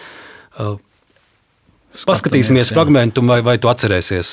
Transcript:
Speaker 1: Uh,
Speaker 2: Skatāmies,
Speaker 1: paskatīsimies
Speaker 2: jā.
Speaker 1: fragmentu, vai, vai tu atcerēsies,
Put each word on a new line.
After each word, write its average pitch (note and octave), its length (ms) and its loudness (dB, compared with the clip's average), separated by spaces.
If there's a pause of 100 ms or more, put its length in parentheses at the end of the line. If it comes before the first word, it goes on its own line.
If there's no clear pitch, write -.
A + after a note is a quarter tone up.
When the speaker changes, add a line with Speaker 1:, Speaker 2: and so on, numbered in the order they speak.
(500)
Speaker 1:
Uh, G#2 260 -10 (1160)
Speaker 2:
Skatāmies, - 120 -12
Speaker 1:
paskatīsimies B2 640 0
Speaker 2:
jā. A2 40 -6
Speaker 1:
fragmentu, C3 480 2
vai, A#2+ 180 2
vai A#2+ 180 0
tu A#2+ 100 0
atcerēsies, F#2+ 640 -2